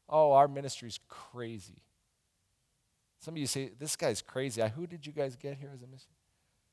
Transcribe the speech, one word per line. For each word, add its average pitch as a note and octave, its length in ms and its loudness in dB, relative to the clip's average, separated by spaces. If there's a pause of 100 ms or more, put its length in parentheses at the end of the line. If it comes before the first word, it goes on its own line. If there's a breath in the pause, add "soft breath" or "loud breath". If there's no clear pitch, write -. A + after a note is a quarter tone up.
Oh, D3+ 260 6
our C#3 140 10
ministry's C#3 600 -6
crazy. A2+ 760 -12 (1400)
Some D#3+ 140 -12
of D#3+ 60 -6
you C#3 80 0
say, C3+ 240 -2
"This C#3 260 -6
guy's B2+ 240 0
crazy. C3 400 -4
I, A2 80 4
who D#3 180 -6
did D#3+ 200 -12
you D3+ 80 -12
guys C#3 220 -2
get C#3 200 -10
here C#3 160 -14
as B2 100 -16
a B2 40 -18
mission?" C3 240 -20 (640)